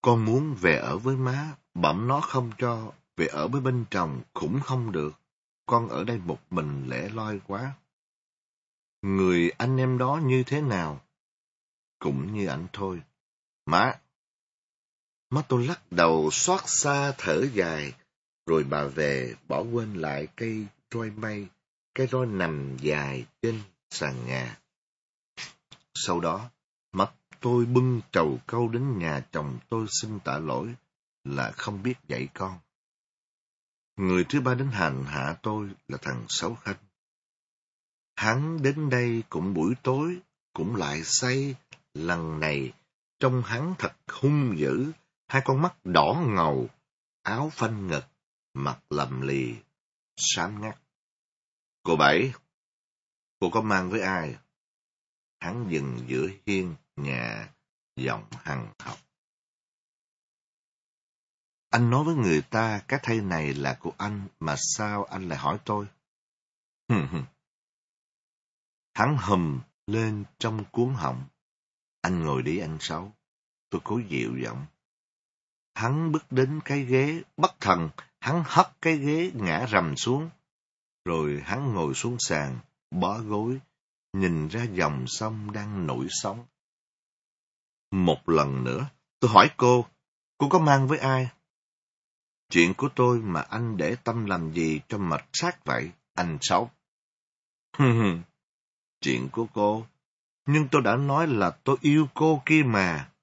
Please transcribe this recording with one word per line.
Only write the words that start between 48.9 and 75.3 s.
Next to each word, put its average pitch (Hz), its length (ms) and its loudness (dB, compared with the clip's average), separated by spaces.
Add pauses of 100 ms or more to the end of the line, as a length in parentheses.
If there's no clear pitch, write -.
lì, 67 340 -2 (640)
xám 98 440 -4
ngắt. 107 180 -10 (1040)
"Cô 85 120 4
Bảy, 78 380 6 (1080)
cô 90 100 0
có 113 120 2
mang 98 280 0
với 98 120 -2
ai?" 90 360 -2 (1040)
Hắn 107 300 -6
dừng 69 380 -4
giữa 62 200 -2 (180)
hiên 92 300 -2 (200)
nhà, 60 540 -6 (460)
giọng 60 360 -4
hằn 67 360 -8 (120)
học. - 180 -14 (2750)
"Anh 117 200 6
nói 135 140 4
với 160 120 0
người 90 260 4
ta 110 460 -2
cái 135 160 0
thây 113 180 0
này 80 320 -2
là 69 260 -2
của - 180 -8
anh, 101 300 -6 (120)
mà 80 180 -2
sao 104 460 -4
anh 95 260 -8
lại 76 80 -4
hỏi 73 280 -2
tôi?" 104 220 -4 (1000)
<laughs> 76 400 0 (1700)
Hắn 135 240 2
hùm 90 420 0 (280)
lên 107 360 -2 (140)
trong 110 340 -4
cuống 123 220 0
họng. 78 300 -4 (800)
"Anh 90 220 0
ngồi 67 200 0
đi 76 140 0
anh 80 220 -6
Sáu." 87 340 -6 (560)
Tôi 87 140 -4
cố 107 160 -2 (100)
dịu 62 340 -2
giọng. 58 220 -8 (1080)